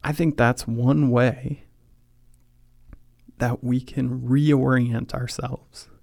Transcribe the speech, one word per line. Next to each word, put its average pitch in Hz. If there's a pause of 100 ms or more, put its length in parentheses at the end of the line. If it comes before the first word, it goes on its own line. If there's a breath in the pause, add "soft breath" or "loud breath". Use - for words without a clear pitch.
I 143
think 156
that's 120
one 127
way 123 (1800)
that 120
we 123
can 127
reorient 127
ourselves - (140)